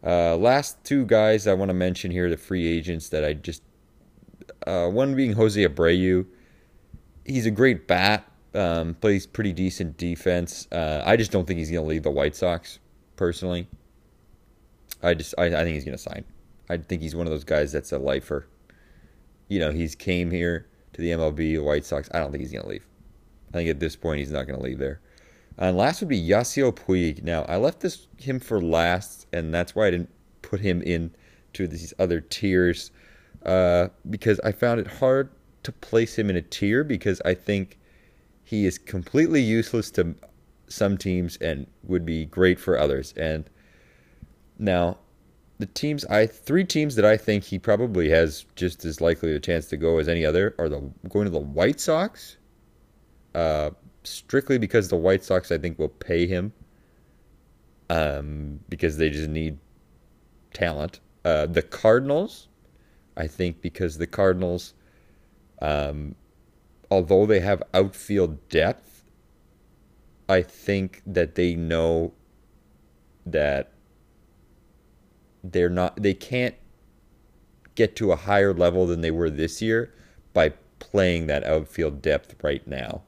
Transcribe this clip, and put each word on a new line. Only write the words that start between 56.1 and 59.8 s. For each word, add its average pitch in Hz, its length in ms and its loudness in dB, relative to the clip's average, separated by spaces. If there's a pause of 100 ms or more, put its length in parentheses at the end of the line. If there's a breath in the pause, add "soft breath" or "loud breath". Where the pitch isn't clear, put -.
him, 92 280 -2 (1400 soft breath)
um, 73 760 -4
because 80 300 -2
they 80 140 2
just 76 180 -4
need 78 300 -4 (920)